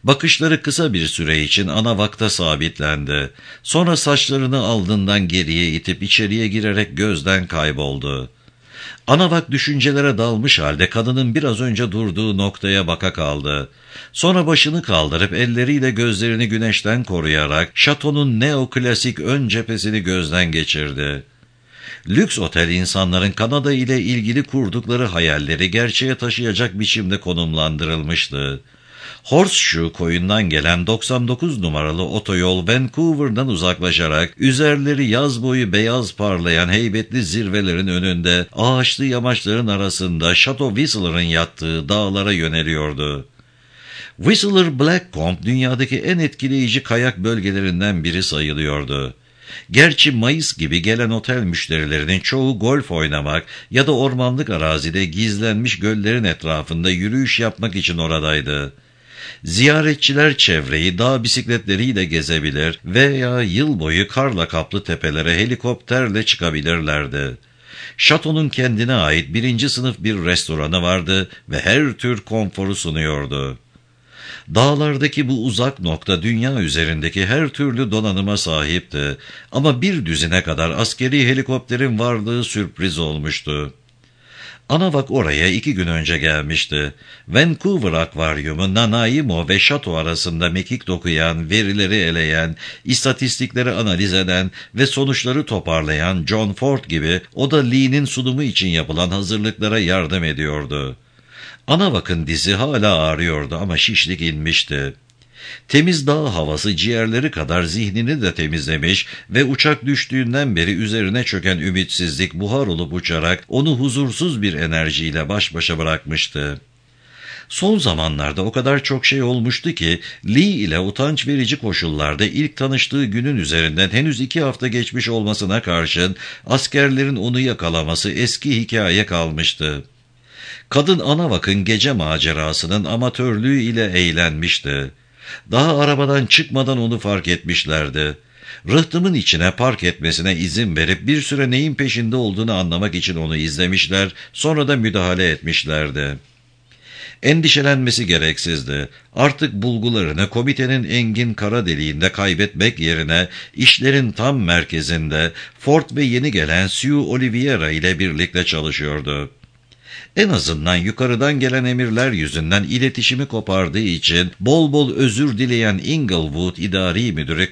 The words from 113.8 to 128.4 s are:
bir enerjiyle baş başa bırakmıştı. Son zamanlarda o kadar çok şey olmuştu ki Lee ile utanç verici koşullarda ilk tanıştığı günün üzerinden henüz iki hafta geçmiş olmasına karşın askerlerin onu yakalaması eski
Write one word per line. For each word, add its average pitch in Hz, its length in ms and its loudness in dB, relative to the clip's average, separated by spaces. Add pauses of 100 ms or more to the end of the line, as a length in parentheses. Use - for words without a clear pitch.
bir 95 120 0
enerjiyle 78 760 -2
baş 95 260 -2
başa 82 240 -2
bırakmıştı. 76 800 -4 (880)
Son 208 300 2
zamanlarda 78 640 -2
o 110 80 -4
kadar 135 300 0
çok 131 240 -2
şey 135 160 2
olmuştu 123 500 0
ki 82 280 0 (280)
Lee 120 120 6
ile 104 380 2
utanç 127 480 -2
verici 135 300 0
koşullarda 78 680 -2
ilk 147 320 -2
tanıştığı 135 480 0
günün 120 320 -2
üzerinden 82 540 0
henüz 127 300 0
iki 135 200 -2
hafta 131 280 -2
geçmiş 117 400 -2
olmasına 107 540 0
karşın 87 540 0 (300)
askerlerin 139 720 2
onu 123 240 0
yakalaması 82 720 0
eski 117 500 0